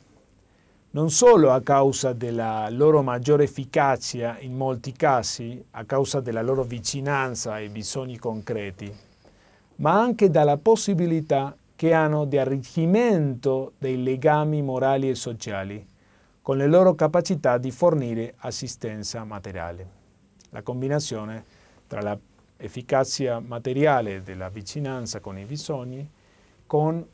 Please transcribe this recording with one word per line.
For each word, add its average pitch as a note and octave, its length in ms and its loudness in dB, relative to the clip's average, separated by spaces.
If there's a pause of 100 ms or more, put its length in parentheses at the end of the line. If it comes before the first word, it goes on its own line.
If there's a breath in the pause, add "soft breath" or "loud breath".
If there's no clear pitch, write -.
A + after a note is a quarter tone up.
(920 soft breath)
non D#3 180 0
solo F3+ 420 8
a B2+ 100 4
causa C#3 520 2
della A2+ 560 -4
loro D3 320 4
maggiore C3 440 2
efficacia B2+ 920 -2
in B2+ 160 -12
molti C3 360 -6
casi, B2 800 -2
a A2+ 140 -14
causa C3+ 340 -2
della A2+ 220 -4
loro C3 220 0
vicinanza B2+ 920 -4
ai G#2+ 160 -8
bisogni A#2 480 -10
concreti, G#2 760 -8 (840 soft breath)
ma D#3+ 220 2
anche A3+ 300 4
dalla D3 280 4
possibilità E3 1000 0 (180)
che D#3+ 200 2
hanno D3+ 320 2
di C#3 120 0
arricchimento C#3 1400 2
dei C3 260 -2
legami D3+ 580 2
morali C3+ 480 0
e B2 60 0
sociali, G#2 720 -8 (540 soft breath)
con C3+ 160 -2
le C#3 100 2
loro F3+ 260 6
capacità D#3 640 0
di B2+ 140 -4
fornire B2 680 0
assistenza A2+ 840 -10
materiale. F#2 640 -10 (640)
La A2 120 -14
combinazione B2 800 -6 (440 soft breath)
tra G#2 140 -10
la G#2 180 -6 (420)
efficacia B2+ 800 -2
materiale A#2+ 800 0
della F#2 280 -10
vicinanza A#2 720 -10
con F#2+ 180 -12
i G2 80 -14
bisogni, C#3 600 -10 (600 soft breath)
con D#3+ 460 0